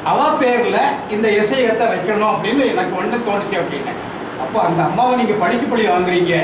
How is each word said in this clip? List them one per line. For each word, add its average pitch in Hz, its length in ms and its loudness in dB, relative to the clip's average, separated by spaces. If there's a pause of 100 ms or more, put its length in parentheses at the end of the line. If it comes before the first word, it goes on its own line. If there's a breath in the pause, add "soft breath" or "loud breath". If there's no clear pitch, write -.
அவ 190 200 2 (160)
பேர்ல 233 400 2 (300)
இந்த 214 200 0
இசையகத்தை 220 580 2
வைக்கணும் 220 460 0
அப்படின்னு 247 380 0
எனக்கு 180 300 -2
ஒண்ணு 226 260 -2
தோணுச்சு 202 340 -2
அப்படின்னு. 139 320 -6 (480)
"அப்போ - 200 -2
அந்த 170 220 2
அம்மாவை 240 320 2
நீங்க 214 240 0
படிக்க 185 300 0
பழி 226 180 2
வாங்குறீங்க" 180 560 2